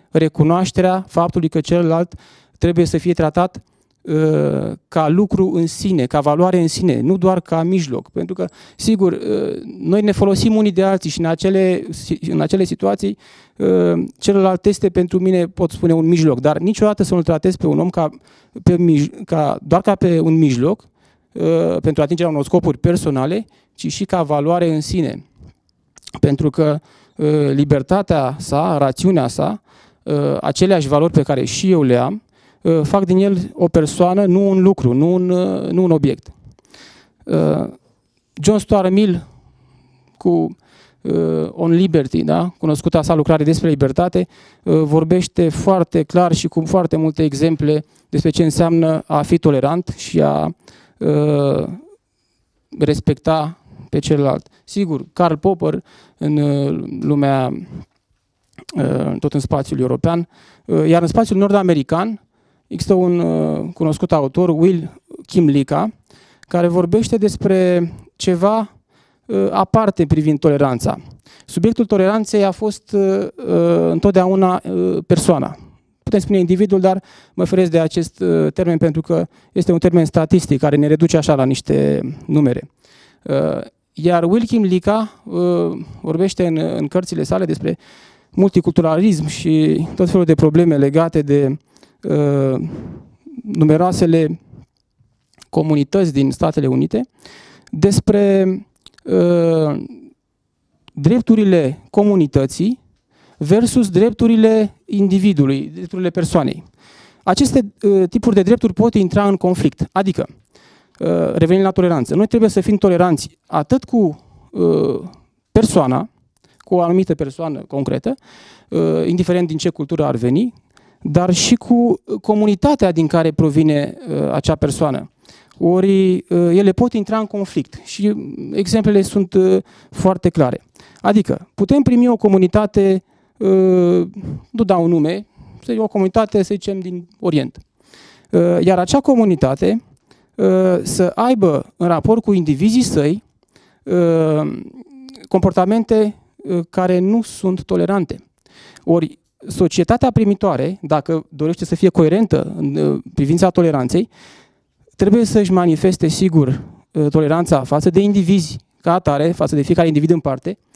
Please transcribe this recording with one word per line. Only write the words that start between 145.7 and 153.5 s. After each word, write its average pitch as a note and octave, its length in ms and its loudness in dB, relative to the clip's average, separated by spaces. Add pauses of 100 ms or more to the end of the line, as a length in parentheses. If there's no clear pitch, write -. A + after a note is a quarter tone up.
uh, F3 240 -6 (100)
care F3+ 300 0
nu G#3 220 2
sunt F#3 420 -6
tolerante. F3+ 600 -2 (600)
Ori E3 360 -4 (280)
societatea G#3+ 640 -2
primitoare, F#3+ 680 -2
dacă D#3 480 -4
dorește D#3+ 360 -6
să E3 100 -4
fie F#3 140 2
coerentă E3 680 2
în, C#3+ 180 -4
uh, D3+ 260 -2 (120)
privința E3 360 2
toleranței, E3 600 0 (840)